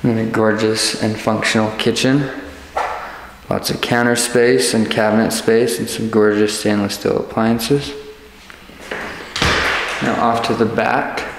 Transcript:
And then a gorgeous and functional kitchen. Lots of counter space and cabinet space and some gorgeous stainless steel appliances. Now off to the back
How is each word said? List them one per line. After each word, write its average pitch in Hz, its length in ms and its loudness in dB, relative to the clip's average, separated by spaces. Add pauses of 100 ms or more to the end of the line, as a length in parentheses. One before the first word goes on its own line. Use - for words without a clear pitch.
And 117 140 2
then 113 100 0
a 110 40 -4
gorgeous 110 680 2
and 107 180 -2
functional 107 580 0
kitchen. 135 520 2 (1200)
Lots - 220 -2
of - 100 -4
counter 120 340 2
space 123 600 2
and 110 140 2
cabinet 110 420 2
space 113 480 2
and 110 100 -4
some 113 200 -4
gorgeous 107 480 2
stainless 104 360 0
steel - 240 -2
appliances. 117 760 0 (2000)
Now 107 180 0
off 117 260 2
to 120 60 0
the 113 120 2
back - 580 0 (160)